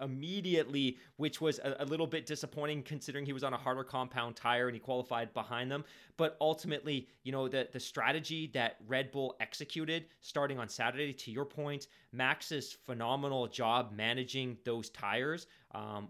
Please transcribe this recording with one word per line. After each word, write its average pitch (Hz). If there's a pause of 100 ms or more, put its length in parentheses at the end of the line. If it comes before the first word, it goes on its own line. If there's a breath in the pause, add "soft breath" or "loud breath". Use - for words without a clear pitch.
immediately, 143 (200 loud breath)
which 151
was 156
a, 135
a 139
little 156
bit 151
disappointing 151
considering 143
he 143
was 131
on 131
a 120
harder 131
compound 127
tire 123
and 123
he 113
qualified 123
behind 120
them. 143 (340 loud breath)
But 160
ultimately, 151 (160 loud breath)
you 127
know, 135
the, 127
the 127
strategy 147
that 120 (100)
Red 131
Bull 135
executed 160 (160 soft breath)
starting 139
on 117
Saturday, 127
to 123
your 135
point, 143 (240 soft breath)
Max's 131
phenomenal 127
job 117
managing 123
those 117
tires, 131 (280 soft breath)
um, 104